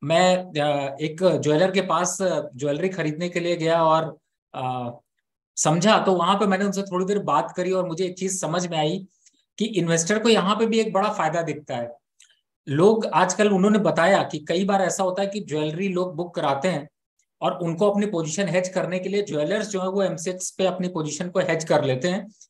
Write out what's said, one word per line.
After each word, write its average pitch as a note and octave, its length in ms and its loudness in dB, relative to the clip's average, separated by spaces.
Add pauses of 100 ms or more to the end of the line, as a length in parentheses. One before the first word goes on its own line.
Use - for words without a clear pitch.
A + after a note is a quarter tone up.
मैं, F3+ 320 4 (240)
अ, C#3+ 400 0
एक D#3 420 2
ज्वेलर D#3 280 4
के F#3+ 100 0
पास F3 380 0 (380)
jewelry D3 320 -2
खरीदने E3+ 400 -4
के F3 120 -4
लिए E3+ 160 0
गया E3 280 2
और, D#3+ 340 2 (360)
अ, B2+ 360 -6 (680)
समझा, F3 420 4
तो F#3+ 160 2
वहां F3 220 4
पे G#3 100 2
मैंने F#3+ 180 2
उनसे G3 180 -2
थोड़ी F#3 240 -4
देर G3+ 120 0
बात D#3 380 -2
करी F3+ 160 -2
और F#3 160 -2
मुझे D#3+ 160 -4
एक F3+ 140 -6
चीज F#3 220 -4
समझ F3 260 -2
में E3 120 -4
आई D#3+ 280 -2 (520)
कि G#3 60 0
इन्वेस्टर E3+ 540 0
को A3 100 2
यहाँ G#3 280 4
पे A3+ 100 2
भी A3 140 2
एक G3+ 120 -2
बड़ा F#3 160 2
फायदा E3+ 340 -2
दिखता D3 340 -6
है। A#2+ 160 -6 (760)
लोग G3 380 4
आजकल, F#3 440 2
उन्होंने G3+ 280 4
बताया E3 440 4
कि - 160 -6
कई F3 260 -2
बार G3 180 2
ऐसा F#3 200 -2
होता F#3 200 0
है G3 60 -2
कि G3+ 120 -6
jewelry D#3 480 -4
लोग F3+ 280 -2
book F3 180 -8
कराते E3 340 0
हैं D3+ 200 -4 (540)
और F#3 160 -2
उनको F3 320 2
अपनी G3+ 160 2
position F3 420 -2
hedge F3+ 200 0
करने F3+ 300 -2
के F#3 100 -6
लिए G3+ 140 0
jewelers F#3 460 -2
जो F#3 140 -4
है, F#3+ 60 -2
वो F#3+ 140 0
एमसीएक्स F3+ 480 -4
पे F#3+ 160 0
अपनी F3+ 220 -2
position E3 400 -6
को F#3 120 0
hedge E3 240 0
कर D3+ 200 2
लेते C3 240 0
हैं। F#3+ 200 -4 (220)